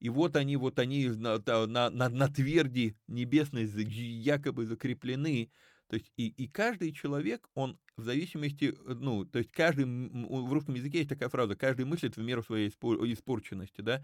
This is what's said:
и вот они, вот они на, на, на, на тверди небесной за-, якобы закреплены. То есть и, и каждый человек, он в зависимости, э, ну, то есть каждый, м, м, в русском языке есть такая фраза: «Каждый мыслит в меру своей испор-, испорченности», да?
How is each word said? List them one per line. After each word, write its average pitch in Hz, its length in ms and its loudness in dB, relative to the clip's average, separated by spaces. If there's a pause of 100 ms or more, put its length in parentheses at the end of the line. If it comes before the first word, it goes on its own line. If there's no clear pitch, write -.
и - 80 -2
вот 143 280 2
они, 143 200 2
вот 131 220 0
они 131 300 2
на, 110 300 0 (280)
на, 120 240 2
на, 123 180 2
на 131 200 4
тверди 135 680 2 (100)
небесной 123 600 2
за-, 104 160 -2
якобы 117 800 -2
закреплены. 131 840 -2 (380)
То 110 80 -4
есть - 200 -6
и, 117 120 -2
и 120 200 -6
каждый 190 440 -2
человек, 147 640 -4
он 135 240 -4 (200)
в 117 60 -10
зависимости, 143 680 0
э, - 200 -8
ну, 120 320 -2
то - 120 -4
есть 117 140 -2
каждый, 160 320 4
м, 123 400 -4
м, 127 220 -4
в 127 60 -2
русском 147 220 0
языке 139 240 -2
есть 151 120 0
такая 131 180 -2
фраза: 120 260 2
«Каждый 127 300 0
мыслит 139 320 -2
в 110 60 -6
меру 117 200 -2
своей 110 260 0
испор-, 113 360 0
испорченности», 104 800 -4
да? 123 220 0